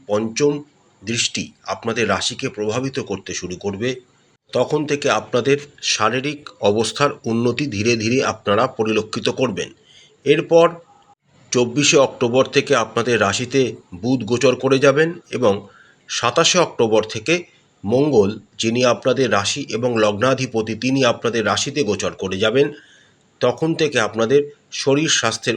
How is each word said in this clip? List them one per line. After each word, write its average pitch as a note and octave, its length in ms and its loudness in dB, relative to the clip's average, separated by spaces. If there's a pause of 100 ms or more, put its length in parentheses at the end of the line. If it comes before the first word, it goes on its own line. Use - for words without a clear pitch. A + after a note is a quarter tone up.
পঞ্চম A2+ 460 0 (500)
দৃষ্টি G#2+ 420 -4 (220)
আপনাদের A2+ 420 -4
রাশিকে G2 400 -2
প্রভাবিত A#2 520 -4
করতে F#2+ 340 -8
শুরু F2+ 240 -10
করবে, G2+ 300 -6 (640)
তখন B2+ 340 0
থেকে C#3+ 240 -2
আপনাদের A#2 480 2 (260)
শারীরিক C3 560 -2 (200)
অবস্থার A2 500 2 (140)
উন্নতি A#2+ 420 0
ধীরে G#2 300 0
ধীরে A2+ 280 0
আপনারা G#2 440 0
পরিলক্ষিত G#2+ 640 -2
করবেন। A2 380 -4 (580)
এরপর E3 400 6 (840)
চব্বিশে B2+ 460 2
অক্টোবর B2+ 540 2
থেকে C#3 240 0
আপনাদের A#2 440 0
রাশিতে A#2+ 400 0 (340)
বুধ A#2+ 300 -2
গোচর A#2+ 320 2
করে C3+ 220 0
যাবেন C#3+ 300 4 (220)
এবং A2+ 240 2 (540)
সাতাশে D#3+ 500 0
অক্টোবর A2 480 2
থেকে A#2 280 -4 (500)
মঙ্গল, A#2 460 2 (280)
যিনি A2+ 280 -2
আপনাদের B2 440 2
রাশি G#2 400 0
এবং B2 280 -2
লগ্নাধিপতি, A2 800 0
তিনি C3 280 -2
আপনাদের A#2 400 0
রাশিতে G2+ 380 -2
গোচর G2 320 -2
করে F#2+ 240 -6
যাবেন। A2 280 2 (760)
তখন B2+ 340 0
থেকে D#3 260 0
আপনাদের A2+ 400 2 (320)
শরীর C#3+ 380 0
স্বাস্থ্যের A2+ 460 -2